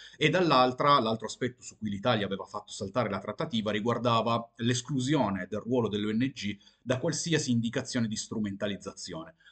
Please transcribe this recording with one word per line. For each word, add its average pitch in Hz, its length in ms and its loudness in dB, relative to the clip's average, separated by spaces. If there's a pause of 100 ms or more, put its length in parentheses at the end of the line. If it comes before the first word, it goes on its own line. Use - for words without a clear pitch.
(160)
e 156 140 2
dall'altra, 143 720 6
l'altro 113 260 -2
aspetto - 360 -6
su - 140 -18
cui 107 140 -6
l'Italia 101 360 2
aveva 95 180 -6
fatto - 280 -12
saltare 107 380 -2
la 98 80 -2
trattativa 107 540 -4
riguardava 117 840 0
l'esclusione 123 920 0
del 104 100 -4
ruolo 113 280 0
delle 104 180 -2
O 107 60 0
N 127 200 0
G 101 240 -8 (240)
da 123 200 -2
qualsiasi 151 500 0
indicazione 117 560 0
di 107 100 -4
strumentalizzazione. 98 1200 -6 (160)